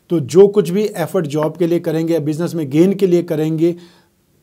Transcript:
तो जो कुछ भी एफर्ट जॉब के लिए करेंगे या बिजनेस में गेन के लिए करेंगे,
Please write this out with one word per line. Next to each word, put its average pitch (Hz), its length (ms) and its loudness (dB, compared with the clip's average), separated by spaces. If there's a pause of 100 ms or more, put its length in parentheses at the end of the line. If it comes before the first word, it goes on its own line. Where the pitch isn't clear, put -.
(120)
तो 170 100 2
जो 147 280 6
कुछ 202 200 0
भी 196 160 -2
एफर्ट 170 420 -4
जॉब 151 300 -4
के 175 100 0
लिए 170 120 0
करेंगे 165 340 -2
या 165 80 0
बिजनेस 151 340 -4
में 156 140 -6
गेन 170 240 4
के 196 140 0
लिए 175 160 2
करेंगे, 160 520 -2 (680)